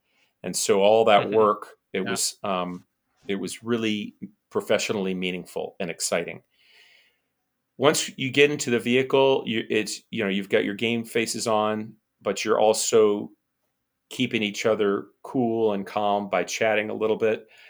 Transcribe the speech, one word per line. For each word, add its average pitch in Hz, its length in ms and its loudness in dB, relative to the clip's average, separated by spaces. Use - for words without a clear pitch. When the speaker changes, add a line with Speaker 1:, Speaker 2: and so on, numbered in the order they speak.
Speaker 1:
And 92 120 -8
so 101 280 2
all 110 240 6
that 104 220 6
Speaker 2:
Mm-hmm. 101 60 -2
Speaker 1:
work, 107 340 2
it 95 100 -2
Speaker 2:
Yeah. 117 60 -6
Speaker 1:
was, - 340 -4
um, 90 400 -4
it 101 100 -2
was 98 260 -8
really 110 540 -2
professionally 98 640 -2
meaningful 90 640 -8
and 87 100 -6
exciting. 85 520 -4
Once 151 400 2
you 127 120 -4
get 143 200 6
into 135 180 -6
the 120 100 2
vehicle, 131 680 2
you, 110 240 -4
it's, 107 400 -4
you 110 120 -4
know, 98 80 -2
you've 95 200 -4
got 107 140 2
your 104 100 -4
game 113 320 -2
faces 113 400 -4
on, 107 480 -2
but 101 240 -4
you're 107 160 2
also 107 680 2
keeping 117 340 -4
each 104 240 -4
other 104 400 0
cool 113 500 0
and 98 140 -4
calm 101 440 -2
by 90 140 0
chatting 107 460 0
a 107 40 -6
little 107 220 0
bit. 110 300 -2